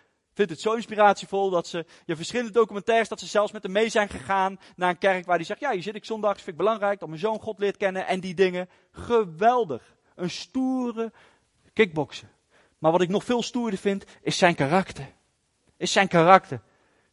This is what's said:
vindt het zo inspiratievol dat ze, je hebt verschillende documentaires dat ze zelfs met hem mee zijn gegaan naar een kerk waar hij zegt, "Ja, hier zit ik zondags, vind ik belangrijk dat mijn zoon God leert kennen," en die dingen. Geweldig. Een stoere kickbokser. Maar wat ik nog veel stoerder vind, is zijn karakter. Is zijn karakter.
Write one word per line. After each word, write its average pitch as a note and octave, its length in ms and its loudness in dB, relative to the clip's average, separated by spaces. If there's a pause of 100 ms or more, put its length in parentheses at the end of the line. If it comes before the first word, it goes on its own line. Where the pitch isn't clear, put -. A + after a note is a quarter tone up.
(340)
vindt G3 180 -2
het D3+ 100 -12
zo A3 120 -2
inspiratievol G3 760 2
dat F3 180 0
ze, - 100 -8
je - 280 -12
hebt D#3+ 120 -6
verschillende A3 340 -6
documentaires A3 580 2
dat G#3+ 100 -10
ze F#3 80 -14
zelfs G#3 240 0
met G#3 120 -14
hem F#3+ 80 -8
mee A3 180 0
zijn G#3 200 0
gegaan F#3+ 500 -2 (160)
naar F3+ 140 0
een F3 80 -2
kerk F#3 280 0
waar F3 100 0
hij E3+ 100 -2
zegt, G#3 140 -10
"Ja, C#4+ 120 -4
hier F#3 120 -4
zit G#3 120 -8
ik G#3+ 100 -16
zondags, G#3 320 -2
vind - 100 -20
ik F3 100 -12
belangrijk G3+ 420 0
dat D#3 100 -12
mijn D#3 120 -12
zoon G#3+ 180 -2
God A3 200 -10
leert G3 180 -2
kennen," F#3+ 300 -2
en F#3 120 -2
die F#3 140 -8
dingen. F3+ 360 0 (220)
Geweldig. G#3+ 1040 0 (200)
Een F3 140 -4
stoere B3 840 -4 (640)
kickbokser. D#3+ 560 -2 (480)
Maar D#3+ 140 2
wat F3 100 4
ik F3+ 80 0
nog G3 140 -2
veel A#3+ 200 0
stoerder A3+ 360 -4
vind, G3 260 -4 (160)
is - 160 -4
zijn F3 180 4
karakter. D3 580 -2 (720)
Is F3 80 -4
zijn G3 160 2
karakter. E3+ 540 6 (520)